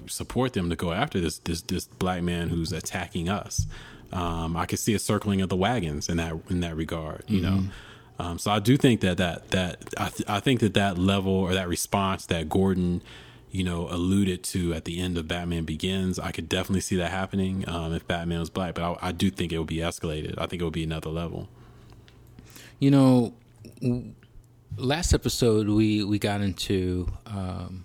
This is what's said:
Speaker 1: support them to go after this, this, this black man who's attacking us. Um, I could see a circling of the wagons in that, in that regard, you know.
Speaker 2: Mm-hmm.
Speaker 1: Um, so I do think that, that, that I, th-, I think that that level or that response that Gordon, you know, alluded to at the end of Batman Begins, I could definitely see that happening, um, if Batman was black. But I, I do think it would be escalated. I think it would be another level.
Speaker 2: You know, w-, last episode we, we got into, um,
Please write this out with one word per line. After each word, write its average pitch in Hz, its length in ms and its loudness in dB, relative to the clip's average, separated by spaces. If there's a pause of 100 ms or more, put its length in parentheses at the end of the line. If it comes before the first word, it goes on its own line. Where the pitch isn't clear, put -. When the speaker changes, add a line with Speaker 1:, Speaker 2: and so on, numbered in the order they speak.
Speaker 1:
support - 460 -2
them 87 160 0
to 82 60 -2
go 85 160 -2
after 107 280 -2
this, 80 180 0
this, 82 240 -6
this - 240 -4
black 90 380 -2
man 87 240 0
who's 82 240 -2
attacking 85 560 -4
us. - 400 -2 (440)
Um, 85 440 -2
I 87 100 0
could - 140 -2
see 113 140 2
a 98 40 2
circling 101 420 2
of 92 100 0
the 95 60 0
wagons 90 520 0
in 87 80 0
that, 82 180 -2 (160)
in 92 100 0
that 85 160 -4
regard, 80 520 -6
you 104 120 2
know. 87 180 2
Speaker 2:
Mm-hmm. - 640 -8
Speaker 1:
Um, 85 160 -6
so - 120 -2
I 104 80 4
do 117 180 6
think 123 260 4
that, 90 160 2
that, 87 320 -2
that 90 340 0 (120)
I, 98 120 -2
th-, - 200 -6
I 104 120 0
think 131 200 4
that 104 140 4
that 98 240 4
level 95 340 4
or 95 220 2
that 92 140 0
response 95 580 0
that 80 220 -2
Gordon, 90 540 2 (480)
you 92 140 -2
know, 85 240 -2
alluded 92 540 2
to 87 320 0
at 80 100 -6
the 87 160 -4
end 90 180 -2
of 80 80 -4
Batman 85 380 -2
Begins, 92 560 -2
I 80 120 -6
could 82 160 -8
definitely 92 320 0
see - 160 0
that 85 140 0
happening, 95 580 -2
um, 82 240 -4
if 82 140 -4
Batman 85 340 -2
was 80 100 -6
black. 85 240 -4
But 85 280 -2
I, 92 60 -4
I 92 40 -2
do 90 180 0
think 85 220 -4
it 82 60 -2
would 80 100 -2
be 80 80 -4
escalated. 80 640 -4
I 82 80 -4
think 87 140 -8
it 87 40 -2
would 82 80 -2
be 82 120 -4
another 80 260 -6
level. 85 380 -6 (1300)
Speaker 2:
You 139 140 6
know, 127 420 8 (460)
w-, 120 320 -2 (640)
last 143 360 0
episode 113 560 4
we, 107 360 4
we 104 160 2
got 101 200 0
into, 92 680 0 (180)
um, 92 580 -6